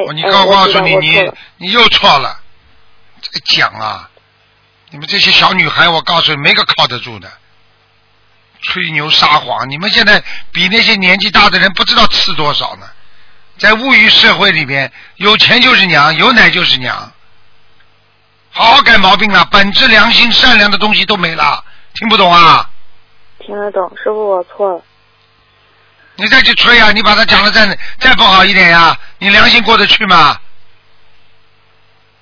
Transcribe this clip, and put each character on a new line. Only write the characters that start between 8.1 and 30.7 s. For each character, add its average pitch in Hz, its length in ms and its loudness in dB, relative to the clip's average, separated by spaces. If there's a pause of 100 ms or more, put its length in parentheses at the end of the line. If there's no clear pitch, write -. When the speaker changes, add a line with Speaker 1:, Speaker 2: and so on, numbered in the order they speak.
Speaker 1:
吹 175 300 -8
牛 151 180 -4
撒 170 180 0 (120)
谎， 123 300 -6
你 143 80 -10
们 190 120 -6
现 226 160 0
在 202 160 2 (300)
比 175 160 -4
那 226 140 0
些 220 140 0
年 190 220 0
纪 196 140 -6
大 208 180 2
的 185 80 -2
人 185 140 0
不 226 140 -4
知 - 100 -2
道 220 120 4
吃 - 260 0
多 147 200 -2
少 127 220 -8
呢。 - 100 -20 (720)
在 208 160 2
物 254 200 -2
欲 220 160 2
社 214 260 2
会 190 160 0
里 160 140 -2
边， 135 260 -6 (240)
有 208 220 0
钱 226 240 2
就 247 140 2
是 190 100 2
娘， 156 320 2
有 214 160 2
奶 196 160 4
就 175 140 -4
是 156 140 -2
娘。 110 340 -8 (1400)
好 180 160 -2
好 233 160 4
改 233 160 4
毛 196 180 4
病 202 160 -2
了， 175 140 0
本 202 260 0
质 254 160 0
良 214 240 2
心 233 200 0
善 247 260 2
良 208 120 2
的 202 80 -2
东 214 160 0
西 196 120 -2
都 208 100 -4
没 170 200 -6
了， 147 280 -2 (300)
听 220 160 -6
不 214 80 0
懂 185 160 4
啊？ 156 360 4 (680)
Speaker 2:
听 202 180 -14
得 202 140 -8
懂， 190 240 -6
师 - 140 -8
父， 214 200 -6
我 185 140 -4
错 196 320 -6
了。 165 80 -14 (1300)
Speaker 1:
你 202 120 -6
再 262 140 4
去 254 140 2
吹 233 240 2
啊， 214 120 4
你 208 100 0
把 208 140 2
他 214 80 2
讲 202 200 2
的 208 80 0
再， 202 280 0 (180)
再 262 180 2
不 - 80 2
好 190 200 6
一 196 100 0
点 185 160 4
呀， 165 280 4 (220)
你 196 100 -2
良 214 200 2
心 233 140 2
过 220 140 2
得 202 100 2
去 - 180 -2
吗？ 165 320 2 (1800)